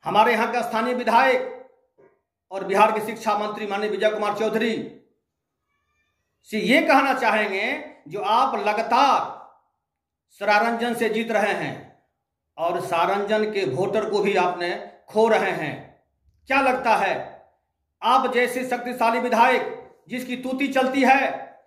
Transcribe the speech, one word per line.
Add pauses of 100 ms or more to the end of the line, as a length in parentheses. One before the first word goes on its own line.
हमारे
यहाँ
का
स्थानीय
विधायक (1040)
और
बिहार
के
शिक्षा
मंत्री
माननीय
विजय
कुमार
चौधरी (1800)
से
ये
कहना
चाहेंगे, (360)
जो
आप
लगातार (1000)
सरारंजन
से
जीत
रहे
हैं (580)
और
सारंजन
के
वोटर
को
भी
आपने (380)
खो
रहे
हैं। (760)
क्या
लगता
है, (880)
आप
जैसे
शक्तिशाली
विधायक (300)
जिसकी
तूती
चलती
है (260)